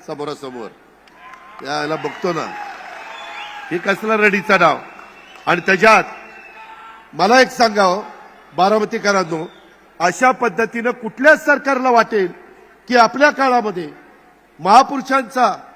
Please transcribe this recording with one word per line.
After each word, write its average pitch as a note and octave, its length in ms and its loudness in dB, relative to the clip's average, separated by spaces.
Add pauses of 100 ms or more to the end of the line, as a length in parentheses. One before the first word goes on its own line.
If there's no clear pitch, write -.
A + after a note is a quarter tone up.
समोरासमोर, C3+ 640 -10 (960)
याला D3 320 -4
बघतो D3+ 380 -4
ना. C3+ 200 -6 (1200)
हे E3+ 60 -4
कसला G#3+ 380 -2
रडीचा G3+ 420 2
डाव? D#3+ 220 2 (640)
आणि E3+ 160 0
त्याच्यात F#3+ 420 4 (1080)
मला G#3+ 280 4
एक B3 60 4
सांगावं, G#3 560 0 (540)
बारामतीकरांनो, F#3+ 920 0 (480)
अशा F3+ 320 2
पद्धतीनं A#3 600 -2
कुठल्याच C4+ 540 0
सरकारला C4+ 440 0
वाटेल A3 380 2 (600)
की B3 80 0
आपल्या A#3+ 340 4
काळामध्ये G#3+ 600 -2 (680)
महापुरुषांचा B3 1000 2 (180)